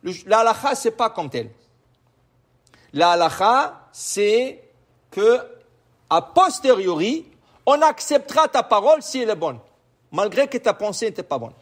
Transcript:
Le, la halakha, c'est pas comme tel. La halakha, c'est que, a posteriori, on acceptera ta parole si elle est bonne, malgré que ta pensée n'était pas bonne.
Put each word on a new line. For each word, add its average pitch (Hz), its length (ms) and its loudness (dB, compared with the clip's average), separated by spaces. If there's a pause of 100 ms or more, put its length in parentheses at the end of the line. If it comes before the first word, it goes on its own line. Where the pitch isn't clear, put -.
Le, 180 100 -8 (140)
la 208 140 2
halakha, 226 360 0
c'est 226 160 -4
pas 226 180 -4
comme 151 200 -8
tel. 113 220 -10 (1400)
La 170 200 2
halakha, 208 800 0
c'est 220 680 -2 (480)
que, 233 300 2 (720)
a 165 120 2
posteriori, 220 1080 0 (380)
on 294 120 4
acceptera 302 640 0
ta 240 160 0
parole 240 380 2
si - 180 -8
elle 233 100 -2
est 214 60 -2
bonne, 151 240 -6 (540)
malgré 208 340 0
que 262 100 -8
ta 226 160 -2
pensée 208 340 -6
n'était - 140 -8
pas - 160 -8
bonne. 113 240 -12